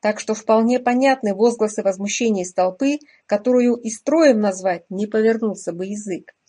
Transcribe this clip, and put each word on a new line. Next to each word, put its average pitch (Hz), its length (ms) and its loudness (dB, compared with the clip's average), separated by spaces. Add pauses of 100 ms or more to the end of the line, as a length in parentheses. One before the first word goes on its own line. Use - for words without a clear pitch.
так 214 200 -2
что - 140 -4
вполне 226 440 2
понятны 247 560 0
возгласы 220 480 0
возмущения 196 600 -2
из 185 100 -14
толпы, 190 440 0 (280)
которую 240 480 2
и 240 160 -8
строем 277 500 2
назвать 185 500 -2
не 196 160 -4
повернулся 220 680 -2
бы 175 140 -8
язык. 208 480 -10 (140)